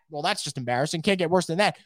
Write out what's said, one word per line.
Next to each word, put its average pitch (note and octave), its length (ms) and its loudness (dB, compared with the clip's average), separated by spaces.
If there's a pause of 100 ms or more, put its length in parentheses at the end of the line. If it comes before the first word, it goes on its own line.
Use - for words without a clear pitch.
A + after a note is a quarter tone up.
well, D3+ 140 -8
that's G3+ 220 0
just D3 120 -8
embarrassing. C3 460 -2
Can't G3 160 2
get E3 120 0
worse F3+ 160 4
than E3 120 -4
that." G3 280 2